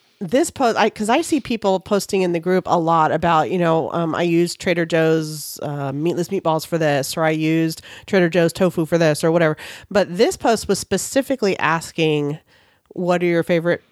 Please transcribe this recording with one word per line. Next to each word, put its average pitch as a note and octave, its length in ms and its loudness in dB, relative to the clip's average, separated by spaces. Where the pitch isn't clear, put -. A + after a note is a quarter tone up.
this A#3 320 0
post, A#3+ 280 0
I, G#3+ 100 4
'cause G#3 220 -4
I C#4+ 100 4
see D#4+ 200 -2
people G3+ 380 -2
posting G3 440 -2
in F3+ 100 0
the E3+ 80 -2
group F#3 260 0
a D#3 120 2
lot D#3+ 340 2
about, D#3+ 380 2
you F#3 80 -2
know, D#3+ 340 0
um, E3 220 -2
"I - 80 -2
used E3+ 360 0
Trader E3+ 280 -2
Joe's, D#3+ 760 -2
uh, C#3+ 300 -6
meatless D#3 380 -2
meatballs E3 360 -2
for E3+ 120 -4
this," C#3+ 400 0
or, E3 60 -2
"I D#3+ 80 2
used D#3+ 500 0
Trader F3+ 240 2
Joe's E3+ 240 2
tofu E3+ 320 0
for E3+ 100 0
this," D#3+ 260 2
or E3 80 2
whatever. D#3+ 280 2
But F3+ 260 0
this C#4+ 220 2
post A#3 300 0
was G3 100 0
specifically G#3 800 -2
asking, D3+ 800 -2
"What F3 280 0
are F3+ 40 2
your E3+ 160 2
favorite E3+ 500 0